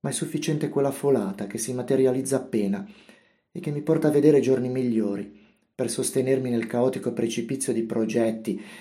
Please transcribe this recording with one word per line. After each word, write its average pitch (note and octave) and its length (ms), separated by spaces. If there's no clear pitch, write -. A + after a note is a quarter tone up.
Ma C#3+ 80
è C3+ 40
sufficiente D3 560
quella C#3 220
folata G#2+ 560
che G#2+ 100
si B2+ 160
materializza C3 600
appena G2+ 520
e - 80
che D3+ 120
mi D3 100
porta D#3 280
a - 20
vedere D3 300
giorni B2 280
migliori, A2 680
per - 160
sostenermi B2+ 640
nel A2+ 160
caotico B2 440
precipizio A#2 640
di A2+ 80
progetti A2+ 800